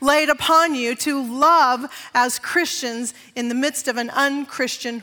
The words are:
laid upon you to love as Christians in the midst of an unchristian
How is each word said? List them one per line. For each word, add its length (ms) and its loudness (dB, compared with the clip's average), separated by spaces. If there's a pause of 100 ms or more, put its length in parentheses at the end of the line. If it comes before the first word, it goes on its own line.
laid 300 4
upon 440 4
you 200 -2
to 280 -2
love 640 4 (300)
as 240 2
Christians 760 -4 (220)
in 140 -4
the 60 -2
midst 340 -2
of 100 -2
an 100 -4
unchristian 960 -4